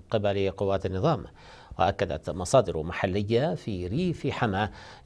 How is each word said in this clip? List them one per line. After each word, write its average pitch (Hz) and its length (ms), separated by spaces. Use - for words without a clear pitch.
قبل 101 400
قوات 95 360
النظام. 95 380
وأكدت 90 520
مصادر 85 520
محلية 104 720
في 92 320
ريف 156 400
حماة 107 440